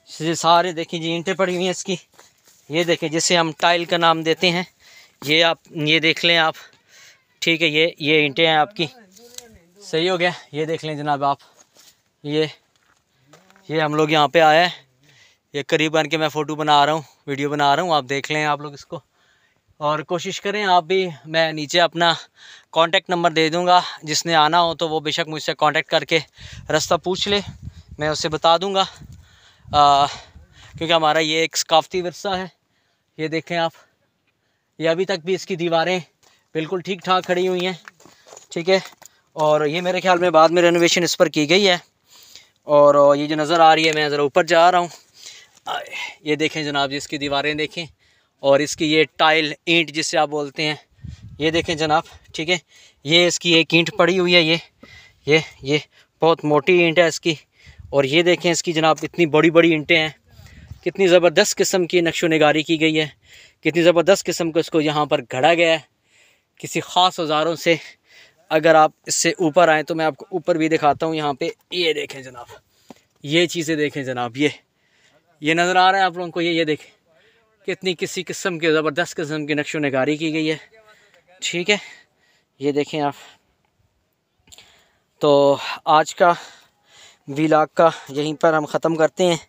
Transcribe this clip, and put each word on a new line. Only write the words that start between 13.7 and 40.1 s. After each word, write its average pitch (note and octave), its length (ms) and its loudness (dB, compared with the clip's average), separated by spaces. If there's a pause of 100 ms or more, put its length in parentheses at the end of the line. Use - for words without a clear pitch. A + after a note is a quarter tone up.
हम D3+ 140 -2
लोग D#3 180 0
यहाँ D3+ 160 4
पे E3 120 2
आए D#3 180 6
हैं। F3 140 2 (840)
ये C#3+ 100 -6
करीब D#3 280 0
करके D#3 260 -2
मैं D#3 100 -2
फ़ोटो D3+ 280 -6
बना D3 280 4
रहा D3+ 100 0
हूँ, D#3+ 100 -6 (240)
वीडियो C#3 220 -4
बना C#3+ 240 2
रहा E3+ 100 -2
हूँ, E3+ 100 0
आप C#3 120 0
देख C#3 240 -6
लें D3+ 140 -2
आप D3 180 -2
लोग D3 120 -14
इसको। - 280 -18 (800)
और D3+ 240 -2
कोशिश F3+ 340 -6
करें G3+ 260 -6
आप F3+ 200 4
भी, F#3 260 -2 (160)
मैं D#3+ 260 -2
नीचे D#3 280 -4
अपना E3 340 2 (580)
कॉन्टैक्ट E3+ 380 0
नंबर E3+ 220 0
दे D#3+ 180 0
दूँगा, F3+ 320 2 (220)
जिसने D#3+ 320 -4
आना D#3 220 4
हो E3 160 0
तो E3 140 -6
वो D#3 140 -4
बेशक D#3 260 -4
मुझसे D#3 280 -8
कॉन्टैक्ट D3+ 340 -2
करके D#3+ 320 0 (480)
रास्ता D#3 280 0
पूछ F3+ 300 -6
ले, G3+ 140 -2 (580)
मैं D3+ 100 -4
उसे D#3 200 -6
बता E3 280 2
दूँगा। F#3+ 280 -2 (800)
आ, C#3+ 400 4
क्योंकि - 840 -10
हमारा D#3+ 300 2
ये D#3+ 220 -2
एक - 120 -6
सकाफ़ती E3 460 0
विरसा F3+ 340 -8
है। F#3 140 -8 (680)
ये D#3 100 -6
देखें E3 280 -6
आप, E3 160 -2 (1080)
ये D#3 100 -2
अभी E3+ 160 0
तक F#3 160 -6
भी F3+ 140 -4
इसकी F3+ 240 -8
दीवारें E3+ 440 -2 (520)
बिल्कुल D#3+ 280 -6
ठीक F3+ 200 -8
ठाक F#3 220 0
खड़ी F3+ 220 0
हुई F3+ 140 -2
हैं, F3+ 180 -4 (720)
ठीक E3+ 160 -6
है। F#3 140 2 (540)
और D3+ 300 2
ये D#3 140 -2
मेरे F3+ 200 -2
ख्याल F3+ 180 2